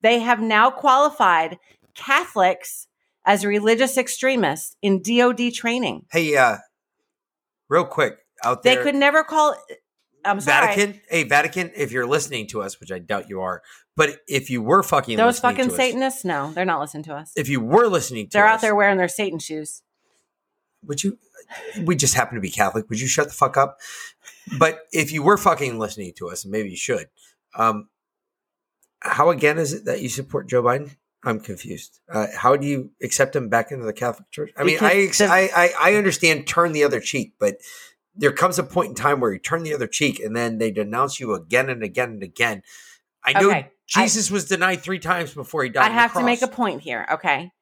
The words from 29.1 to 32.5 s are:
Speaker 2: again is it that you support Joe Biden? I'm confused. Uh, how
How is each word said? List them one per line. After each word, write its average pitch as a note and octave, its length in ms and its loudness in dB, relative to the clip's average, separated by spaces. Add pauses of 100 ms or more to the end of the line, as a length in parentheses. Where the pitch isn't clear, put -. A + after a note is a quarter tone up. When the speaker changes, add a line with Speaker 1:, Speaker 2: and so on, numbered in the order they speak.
Speaker 2:
again D3 260 2
is D3+ 160 -2
it G3+ 120 -10
that - 160 -4
you B2+ 80 -6
support C3+ 380 -8
Joe B2 160 0
Biden? C#3 320 -2 (280)
I'm A2 180 -4
confused. - 580 -14 (100)
Uh, G#2+ 260 -4
how B2+ 200 4